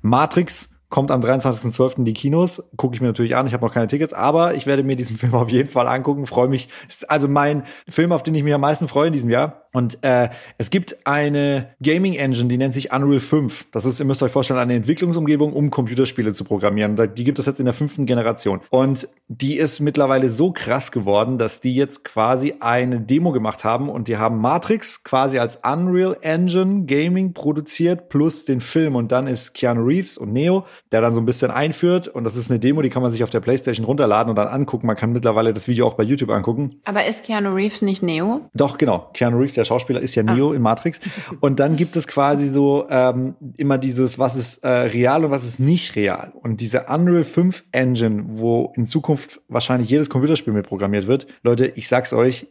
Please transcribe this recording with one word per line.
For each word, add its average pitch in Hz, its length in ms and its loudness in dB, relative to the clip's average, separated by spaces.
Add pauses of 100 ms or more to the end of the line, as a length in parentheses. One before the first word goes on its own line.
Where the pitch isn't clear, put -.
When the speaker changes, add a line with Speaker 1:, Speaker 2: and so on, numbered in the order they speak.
Speaker 1:
Matrix 147 680 0 (200)
kommt 139 200 0
am 131 100 2
dreiundzwanzigsten 123 500 0
zwölften 127 320 0
in - 40 2
die 113 80 0
Kinos. 165 480 0 (160)
Guck 123 160 -2
ich 117 80 -4
mir 127 60 2
natürlich 117 280 0
an. 131 100 2
Ich 120 60 -2
hab 120 80 -2
noch 117 140 -2
keine 117 140 0
Tickets, 147 260 -2
aber 165 400 2
ich 143 120 -6
werde 139 160 2
mir 135 140 0
diesen 120 200 -6
<laughs> - 20 -10
Film 123 160 0
auf 120 160 2
jeden 127 180 2
Fall 123 180 0
angucken. 135 400 -2
Freu 123 220 2
mich. 135 200 -2 (200)
Ist - 220 -14
also 147 180 2
mein 143 360 0 (240)
Film, 170 240 0
auf 165 100 0
den 160 120 -2
ich 151 80 0
mich 147 120 2
am 143 80 2
meisten 147 260 0
freue 147 200 2
in 165 40 0
diesem 123 180 -2
Jahr. 135 400 0
Und, 123 320 -2
äh, 123 280 4 (260)
es - 140 -8
gibt 185 260 -2 (100)
eine 143 760 0
Gaming-Engine, 139 680 0
die 123 80 0
nennt 131 160 0
sich 135 180 -6
Unreal 139 300 2
fünf. - 500 -2
Das 104 140 -6
ist, 127 160 -2
ihr 143 60 0
müsst 135 160 0
euch 127 100 0
vorstellen, 131 260 0
eine 123 160 2
Entwicklungsumgebung, 151 760 0
um 143 180 0
Computerspiele 123 640 0
zu 95 120 -8
programmieren. 104 520 0
Da, 110 100 -2
die 101 160 -8
gibt 135 160 0
es 147 60 -6
jetzt 143 160 -4
in 127 60 0
der 120 80 0
fünften 143 320 -4
Generation. 113 540 -2 (100)
Und 131 380 0 (200)
die 135 300 -4
ist 151 220 -2
mittlerweile 135 500 2
so 147 220 0
krass 131 380 -4
geworden, 107 460 0
dass 113 240 -4
die 127 140 -2
jetzt 135 280 -2
quasi 127 580 0
eine 123 420 0
Demo 143 280 2
gemacht 110 320 -4
haben 127 280 0
und 113 180 -6
die 113 80 -2
haben 110 240 0
Matrix 165 640 -2
quasi 135 340 0
als 120 180 -2
Unreal 180 680 0
Engine 180 640 0
Gaming 175 480 0
produziert 165 720 -2
plus 151 380 0
den 131 160 0
Film. 156 340 0
Und 117 160 0
dann 131 140 0
ist 123 260 -6
Keanu 120 320 0
Reeves 180 320 0
und 104 160 -8
Neo, 175 320 2 (280)
der 113 100 4
dann 117 100 4
so 117 80 2
ein 113 60 0
bisschen 120 240 0
einführt. 170 580 0
Und 117 160 -6
das 113 120 -4
ist 120 140 -8
eine 120 80 2
Demo, 135 220 2
die 135 80 2
kann 127 140 -2
man 123 80 2
sich 117 120 -2
auf 113 80 -2
der 113 100 0
PlayStation 120 440 0
runterladen 117 460 2
und 107 60 0
dann 104 120 2
angucken. 131 380 -4
Man 107 100 0
kann 117 160 -2
mittlerweile 113 400 2
das 104 160 -6
Video 120 180 2
auch 113 80 0
bei 110 100 0
YouTube 131 260 0
angucken. 117 560 -2
Speaker 2:
Aber 208 180 0
ist - 220 -4
Keanu 208 280 -2
Reeves 208 280 -2
nicht 196 200 -2
Neo? 180 380 -2 (140)
Speaker 1:
Doch, 139 240 0
genau. 101 340 0
Keanu 120 260 0
Reeves, 135 200 0
der 113 60 2
Schauspieler, 120 360 -2
ist 131 140 -6
ja 113 120 2
Speaker 2:
Ah. 113 80 2
Speaker 1:
Neo 143 180 2
in 135 100 0
Matrix. 113 380 0 (400)
Und 135 200 2
dann 151 160 4
gibt 165 200 -2
es 160 100 -2
quasi 143 420 0
so, 139 420 2
ähm, 127 440 2 (220)
immer 139 200 2
dieses, 127 420 0
was 127 180 0
ist, 120 280 -8
äh, 135 40 0
real 123 560 2
und 151 80 0
was 135 120 -2
ist 120 160 -8
nicht 160 360 2
real. 101 360 -2 (100)
Und 110 180 -4
diese 117 240 -2
Unreal 170 400 2
fünf - 480 0
Engine, 117 560 0
wo 113 480 0
in 120 100 0
Zukunft - 600 -4
wahrscheinlich 120 420 -2
jedes 143 180 2
Computerspiel 139 460 0
mit 104 140 -2
programmiert 101 400 -2
wird, 135 180 0 (160)
Leute, 120 320 4
ich - 140 -12
sag's 127 240 0
euch 120 380 2